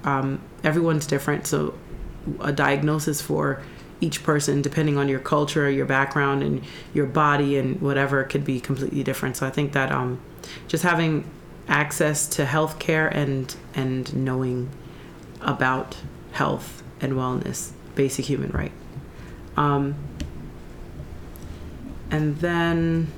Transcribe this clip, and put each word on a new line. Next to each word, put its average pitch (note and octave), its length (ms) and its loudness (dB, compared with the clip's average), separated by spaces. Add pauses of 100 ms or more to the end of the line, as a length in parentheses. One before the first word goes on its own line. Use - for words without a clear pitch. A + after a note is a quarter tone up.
um, C3+ 380 0 (200)
everyone's D#3+ 440 4
different, C#3+ 400 0
so D3+ 260 0 (680)
a C#3+ 120 -2
diagnosis D3 720 2
for C#3+ 400 0 (400)
each D#3+ 200 -2
person, D3 380 4
depending D3 380 2
on C#3 100 4
your C3+ 120 0
culture, D3 500 2
your C3+ 160 2
background, C#3 560 2
and C#3+ 200 2 (300)
your D3 140 4
body, C#3+ 500 4
and C3 240 2
whatever, C#3 440 4
could C#3+ 200 0
be C3 160 0
completely C3+ 420 0
different. C3 320 -2
So C3+ 120 -2
I C3+ 40 0
think C#3+ 220 0
that, C3+ 180 2
um, B2+ 300 0 (480)
just D#3+ 140 0
having E3 420 4 (420)
access D3 600 2
to - 180 0
healthcare D#3 680 2
and, C3+ 420 0 (180)
and C3 400 0
knowing C3 540 0 (720)
about C3 560 0 (360)
health - 500 -2 (180)
and C3+ 140 0
wellness, B2+ 560 -2 (240)
basic C#3 320 2
human C#3 240 0
right. D3 220 -2 (840)
Um, C#3+ 380 4 (2250)
and D3+ 300 2
then E3 760 2